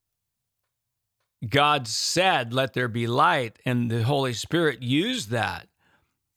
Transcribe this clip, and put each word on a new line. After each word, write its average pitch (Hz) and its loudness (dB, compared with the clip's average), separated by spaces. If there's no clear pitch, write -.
God 143 2
said, 139 0
"Let 131 0
there 127 -2
be 117 -4
light," 135 0
and 120 0
the 117 0
Holy 135 0
Spirit 139 -2
used 151 -2
that 104 -4